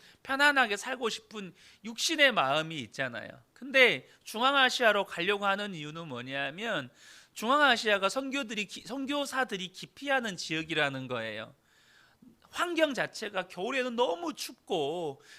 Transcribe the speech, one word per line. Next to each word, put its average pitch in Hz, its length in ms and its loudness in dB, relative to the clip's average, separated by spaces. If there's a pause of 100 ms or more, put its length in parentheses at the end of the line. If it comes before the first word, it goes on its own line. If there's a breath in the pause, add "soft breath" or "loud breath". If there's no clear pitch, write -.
(240 loud breath)
편안하게 269 520 4
살고 247 340 -4
싶은 208 440 -8 (320 loud breath)
육신의 269 480 4
마음이 156 460 2
있잖아요. 117 500 -6 (240)
근데 240 560 2 (160 soft breath)
중앙아시아로 240 800 4
가려고 196 400 -2
하는 196 280 -2
이유는 160 360 -10
뭐냐면 139 800 -6 (440 loud breath)
중앙아시아가 226 760 4
선교들이 254 560 -4
기-, - 160 -12
선교사들이 254 880 -2
기피하는 262 680 -4
지역이라는 151 720 0
거예요. 113 480 -6 (920 soft breath)
환경 320 440 0
자체가 190 540 -4
겨울에는 247 480 -4
너무 320 380 0
춥고 160 880 -4 (180 loud breath)